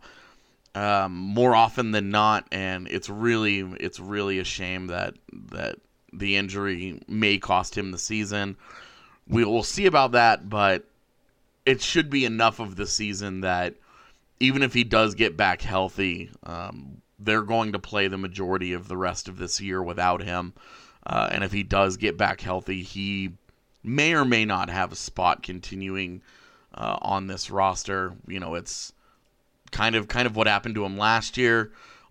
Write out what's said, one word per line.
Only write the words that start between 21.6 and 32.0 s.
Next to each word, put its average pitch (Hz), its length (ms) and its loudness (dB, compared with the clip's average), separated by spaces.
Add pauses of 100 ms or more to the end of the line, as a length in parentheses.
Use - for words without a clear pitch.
does 98 340 2
get 101 200 0
back 101 220 0
healthy, 92 440 -6
he 98 480 -6 (520)
may 147 300 2
or 147 100 4
may 117 220 4
not 90 240 -2
have 90 220 -2
a 95 40 -12
spot - 460 0
continuing, 95 800 -8 (540)
uh, 53 260 -4
on 95 240 -2
this 95 240 -8
roster. 95 640 0 (140)
You 95 120 -8
know, 85 140 -6
it's - 400 -10 (760)
kind 113 240 0
of, 107 120 0
kind 123 200 0
of 110 80 -2
what 110 120 4
happened 107 280 2
to 104 100 -2
him 95 120 -6
last 110 380 2
year, 117 360 4 (400)